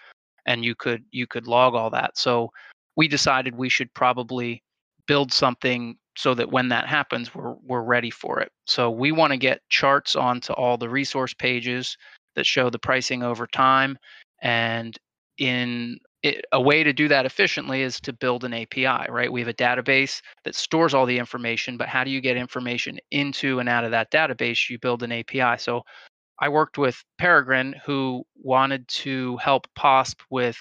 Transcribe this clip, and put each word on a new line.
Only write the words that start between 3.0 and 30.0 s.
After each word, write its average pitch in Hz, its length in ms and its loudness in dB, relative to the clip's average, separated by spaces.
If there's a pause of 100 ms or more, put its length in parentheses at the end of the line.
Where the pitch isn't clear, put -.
decided 131 480 0
we 127 140 -4
should - 240 -2
probably 123 680 -2 (460)
build 143 240 2
something 123 640 0 (180)
so 131 200 2
that 117 180 -2
when 127 160 2
that 120 180 0
happens, 127 480 -2
we're, 123 280 -10
we're 123 200 -4
ready 120 280 2
for - 280 -6
it. - 140 -4 (140)
So 120 240 2
we 120 220 0
wanna 151 260 2
get 131 320 0
charts 139 440 2
onto 123 380 0
all 123 240 2
the 117 140 -8
resource 131 420 -2
pages 123 640 -4 (380)
that 143 100 -2
show 127 240 2
the 117 100 -2
pricing 127 440 -2
over 120 240 -4
time. 135 500 2 (460)
And 117 560 -2 (400)
in 120 600 -4 (240)
it, - 300 -2
a 135 80 4
way 147 240 4
to 147 80 4
do 151 160 2
that 135 160 4
efficiently 135 560 -2
is 131 200 -4
to 131 120 -8
build 123 320 -2
an 120 80 -6
A 117 140 -8
P 131 200 -2
I, 127 200 0
right? 120 260 -2
We 123 80 -2
have 117 80 -4
a 117 60 -6
database 127 640 0 (240)
that - 100 -8
stores 165 380 2
all 131 140 4
the 123 120 0
information, 120 600 -6
but 123 100 -4
how 127 160 0
do 135 60 -4
you 135 100 -2
get 127 160 0
information 123 600 -6 (120)
into 139 480 -2
and 123 100 -2
out 117 160 2
of 113 80 -4
that 113 180 0
database? 131 580 0
You 120 100 -10
build 120 240 -2
an 117 100 -6
A 117 100 -6
P 131 180 -4
I. 120 160 2
So 120 260 -4 (580)
I 143 100 0
worked 151 260 2
with 135 260 0 (140)
Peregrine, 135 580 4 (120)
who 131 380 -2 (120)
wanted 131 520 0
to 127 500 -4
help 135 280 2 (120)
posp 131 500 2